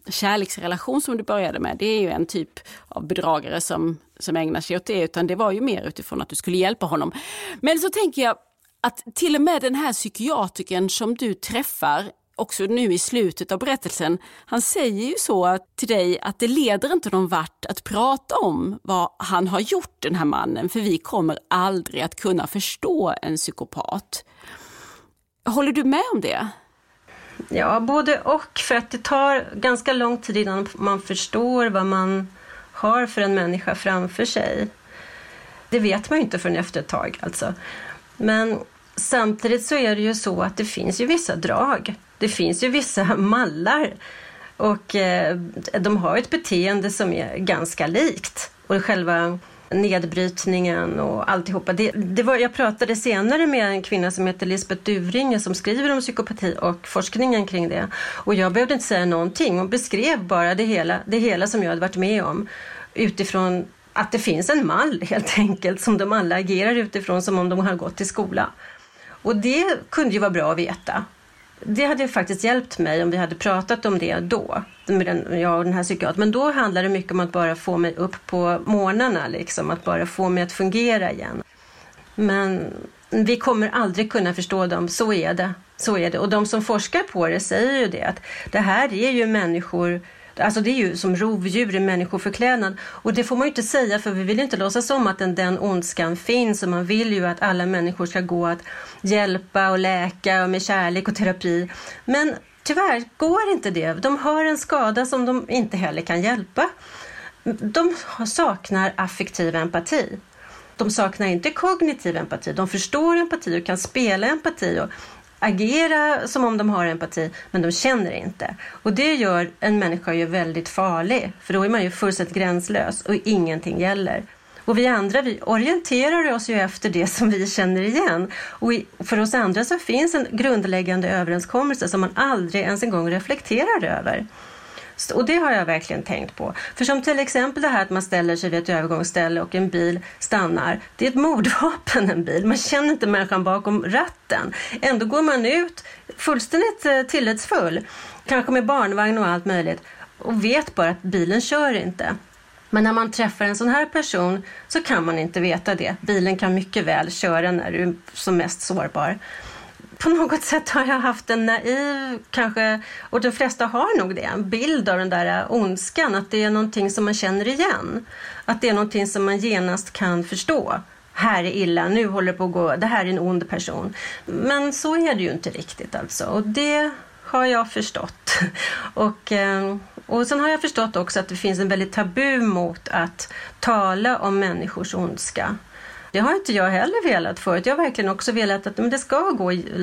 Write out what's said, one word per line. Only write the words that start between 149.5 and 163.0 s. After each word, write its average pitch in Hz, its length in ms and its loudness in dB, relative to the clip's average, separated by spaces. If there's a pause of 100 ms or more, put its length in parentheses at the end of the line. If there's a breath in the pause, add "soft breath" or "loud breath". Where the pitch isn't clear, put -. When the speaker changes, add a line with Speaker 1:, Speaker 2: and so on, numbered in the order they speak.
Speaker 2:
Och 214 280 0
vet - 300 0
bara 170 140 4
att 180 120 -4
bilen 185 400 2
kör 294 320 2
inte. 180 420 -4 (540)
Men 214 140 4
när 220 100 4
man 226 180 2
träffar 214 340 0
en 202 100 0
sån 233 140 2
här 294 160 4
person 196 580 0 (240 loud breath)
så 330 160 -2
kan 185 220 0
man 165 140 0
inte 170 200 -2
veta 180 360 0
det. 175 260 -4
Bilen 190 360 2
kan 185 160 2
mycket 190 320 0
väl 160 260 2
köra 170 400 0
när 175 200 -2
du 170 120 0
är 175 100 0 (200)
som 185 240 0
mest 170 240 -2
sårbar. 156 580 -2 (800 loud breath)
På 320 80 2
något 320 340 4
sätt 311 260 0
har 262 160 2
jag 262 140 2
haft 233 300 -2
en 226 160 2
naiv, 262 760 0 (120)
kanske, 220 500 2 (200 loud breath)